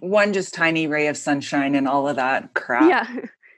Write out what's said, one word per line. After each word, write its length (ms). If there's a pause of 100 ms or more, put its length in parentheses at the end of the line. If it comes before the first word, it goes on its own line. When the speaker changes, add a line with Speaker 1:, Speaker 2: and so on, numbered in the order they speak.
Speaker 1:
one 320
just 220
tiny 320
ray 200
of 80
sunshine 600
and 120
all 200
of 80
that 400
crap. 340
Speaker 2:
Yeah. 180
<laughs> 280 (220)